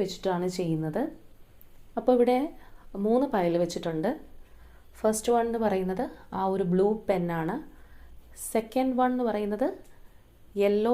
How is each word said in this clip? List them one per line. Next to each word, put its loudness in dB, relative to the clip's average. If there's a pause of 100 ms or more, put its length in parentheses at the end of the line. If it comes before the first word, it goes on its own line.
വെച്ചിട്ടാണ് -2 (100)
ചെയ്യുന്നത്. -2 (960)
അപ്പോൾ 4
ഇവിടെ 4 (680)
മൂന്ന് 2
പൈൽ 2
വെച്ചിട്ടുണ്ട്. -2 (880)
ഫസ്റ്റ് 0
വൺ 2
എന്ന് -2
പറയുന്നത് 0 (340)
ആ 0 (100)
ഒരു 0
ബ്ലൂ 6 (220)
പെന്നാണ്. 0 (960)
സെക്കൻഡ് 0
വൺ 4
എന്ന് 0
പറയുന്നത് 0 (960)
യെല്ലോ 4